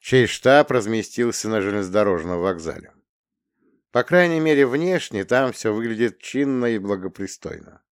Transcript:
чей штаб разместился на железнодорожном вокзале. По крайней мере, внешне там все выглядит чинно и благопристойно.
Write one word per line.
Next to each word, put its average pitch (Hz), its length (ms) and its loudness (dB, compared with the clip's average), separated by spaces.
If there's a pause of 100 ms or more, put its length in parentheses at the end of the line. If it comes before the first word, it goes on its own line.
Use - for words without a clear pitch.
чей 127 260 4
штаб 139 460 4
разместился 113 760 -2
на 110 120 0
железнодорожном 95 800 0
вокзале. 85 500 -6 (1000)
По 123 100 2
крайней 170 380 2
мере, 151 260 4
внешне 147 580 -2
там 127 280 0
все 110 200 -4
выглядит 113 460 -2
чинно 131 480 -2
и 117 120 -2
благопристойно. 95 1120 -10